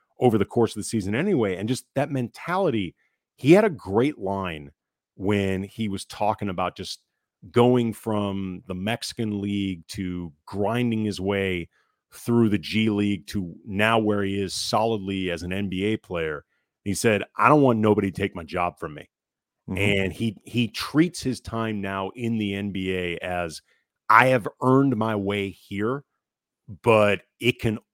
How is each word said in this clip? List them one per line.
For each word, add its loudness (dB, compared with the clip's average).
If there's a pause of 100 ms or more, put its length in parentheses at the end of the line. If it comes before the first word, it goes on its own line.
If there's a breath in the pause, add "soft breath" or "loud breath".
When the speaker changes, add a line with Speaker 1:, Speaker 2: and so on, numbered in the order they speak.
(200)
Speaker 1:
over 6
the 2
course 0
of -10
the -6
season -4
anyway. 0
And -4
just -4
that -2
mentality, -4 (400)
he 4
had 8
a 2
great 0
line -6 (440)
when 0
he -6
was -6
talking -2
about -4
just -12 (500)
going 4
from -4
the -8
Mexican -6
League -4
to -8 (120)
grinding -2
his -4
way -2 (420)
through 2
the 2
G 0
League 0
to -6 (120)
now 2
where 2
he -2
is -6
solidly -2
as -4
an -6
N -4
B -2
A 0
player. -6 (400)
He -2
said, 2 (140)
"I 6
don't 8
want 4
nobody 2
to -8
take -4
my -10
job -4
from -10
me." -18 (600)
Speaker 2:
Mm-hmm. -6
Speaker 1:
And 0
he, -6
he -2
treats -2
his -4
time -6
now -4
in -2
the 0
N -4
B -2
A -2
as, -6 (480)
"I 8
have 2 (140)
earned 4
my 0
way -2
here, -6 (800)
but 4 (180)
it 0
can 0 (140)